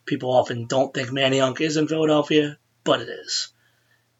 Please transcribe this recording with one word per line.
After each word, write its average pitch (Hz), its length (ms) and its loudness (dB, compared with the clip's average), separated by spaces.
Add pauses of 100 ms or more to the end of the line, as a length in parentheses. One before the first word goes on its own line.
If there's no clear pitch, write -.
People 127 260 -4
often 120 360 2
don't 135 280 0
think 131 140 -4
Manayunk 135 520 0
is 156 160 -2
in 156 120 2
Philadelphia, 151 680 2 (260)
but 131 160 2
it 117 80 -10
is. - 400 -8 (720)